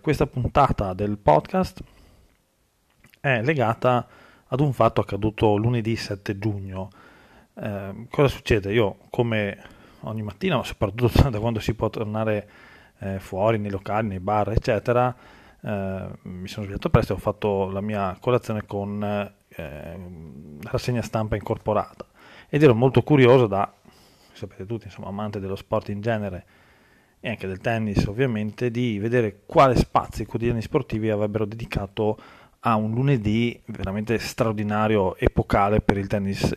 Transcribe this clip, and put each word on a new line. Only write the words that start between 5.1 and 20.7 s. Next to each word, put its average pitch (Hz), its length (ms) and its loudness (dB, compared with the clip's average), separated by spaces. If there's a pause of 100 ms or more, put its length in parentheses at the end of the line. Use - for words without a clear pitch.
lunedì 113 380 2
sette 101 440 -6
giugno. 95 520 -6 (640)
Eh, 101 560 -8
cosa 143 180 4
succede? 101 440 0
Io, 107 260 2 (120)
come 107 460 0 (440)
ogni 110 220 -8
mattina, 139 340 -2
ma 110 80 0
soprattutto 117 680 2
<laughs> - 0 -
da 107 80 -2
quando 110 220 -2
si - 140 -2
può 113 160 -2
tornare, 107 580 -2 (500)
eh, 95 220 -6
fuori, 104 380 0
nei 104 120 -4
locali, 101 380 -2
nei 95 120 -6
bar, 104 300 0
eccetera, 120 640 2 (460)
eh, 95 480 -6 (140)
mi 92 260 -12
sono 104 180 -8
svegliato 101 240 -6
presto 113 220 -2
e 98 40 -4
ho 92 40 -8
fatto 98 500 -2
la 98 100 -6
mia 101 400 -4
colazione 113 460 -2
con, 101 360 -6
eh, 104 300 -6 (240)
la 78 1120 -14